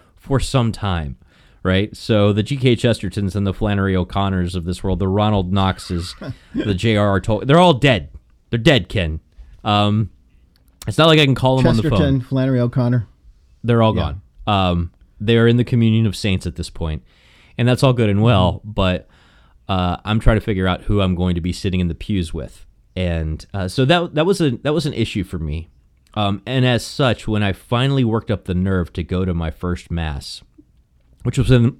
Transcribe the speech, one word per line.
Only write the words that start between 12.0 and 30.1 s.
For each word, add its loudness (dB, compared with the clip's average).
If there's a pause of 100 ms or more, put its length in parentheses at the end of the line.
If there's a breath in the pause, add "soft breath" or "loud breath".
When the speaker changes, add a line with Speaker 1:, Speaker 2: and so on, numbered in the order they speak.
Speaker 2:
Flannery -2
O'Connor. 0 (560)
Speaker 1:
They're 2
all 2
Speaker 2:
Yeah. -2 (320)
Speaker 1:
gone. 2
Um, -2 (300)
they're 4
in 4
the 2
communion 2
of -2
saints -2
at -6
this -8
point, -6 (520 soft breath)
and 2
that's 2
all 4
good 2
and 2
well, 4
Speaker 2:
Mm-hmm. -14
Speaker 1:
but, -2 (600 soft breath)
uh, 0
I'm 0
trying 4
to -2
figure -2
out 0
who 0
I'm 2
going 0
to -2
be -4
sitting -2
in 0
the -4
pews -4
with. -12 (300)
And, -4
uh, -4
so 0
that, 0
that 0
was 0
a, 2 (140)
that 0
was -2
an -4
issue -4
for -8
me. -8 (460)
Um, -4
and 0
as 0
such, -2
when 0
I 0
finally -2
worked -2
up -4
the -6
nerve -2
to -6
go -4
to -2
my -4
first -6
mass, -8 (800)